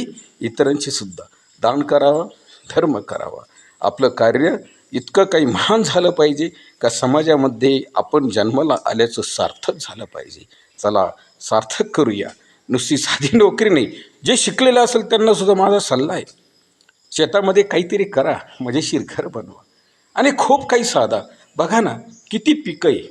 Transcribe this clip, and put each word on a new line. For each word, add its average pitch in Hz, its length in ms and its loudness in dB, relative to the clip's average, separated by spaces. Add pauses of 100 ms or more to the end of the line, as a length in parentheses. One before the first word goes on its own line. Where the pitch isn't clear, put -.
(420)
इतरांची 139 500 -2
सुद्धा. 95 320 -12 (380)
दान 131 200 0
करावं, 147 460 2 (480)
धर्म 151 240 0
करावा. - 440 -12 (380)
आपलं 123 280 0
कार्य 123 460 2 (360)
इतकं 127 320 0
काही 175 220 2
महान 208 380 0
झालं 175 260 2
पाहिजे 151 400 0 (320)
का 120 80 0
समाजामध्ये 135 920 2 (140)
आपण 131 340 0
जन्माला 120 460 0 (100)
आल्याचं 117 360 0
सार्थक - 600 -4
झालं 107 240 -14
पाहिजे. - 360 -18 (380)
चला, 98 300 0 (300)
सार्थक - 560 -2
करूया. 107 340 0 (400)
नुसती 131 280 -2
साधी - 400 -2
नोकरी 214 320 4
नाही, 131 220 2 (340)
जे 330 120 2
शिकलेलं 247 460 4
असेल 233 180 2
त्यांना 220 320 2
सुद्धा 190 200 2
माझा 196 260 4
सल्ला 143 340 -2
आहे, 147 100 -6 (880)
शेतामध्ये 190 520 2
काहीतरी 175 400 0
करा, 135 340 0 (240)
मजेशीर 127 480 -2
घर - 180 -8
बनवा, - 340 -14 (540)
आणि 262 220 2
खूप - 320 0
काही 240 140 2
साधा. 113 380 0 (360)
बघा 175 240 0
ना, 127 160 -4 (340)
किती 220 220 -4
पिकं 165 360 -2
आहे, 120 220 0